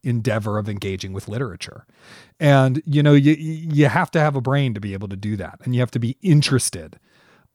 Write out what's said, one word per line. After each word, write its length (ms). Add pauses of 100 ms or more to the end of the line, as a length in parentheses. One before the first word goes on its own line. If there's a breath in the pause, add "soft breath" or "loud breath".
endeavor 540
of 120
engaging 420
with 160
literature. 580 (540 loud breath)
And, 460
you 180
know, 100
you, 200
you 540
have 240
to 80
have 180
a 40
brain 320
to 60
be 140
able 160
to 80
do 200
that. 260
And 100
you 80
have 100
to 80
be 220
interested, 760 (580 soft breath)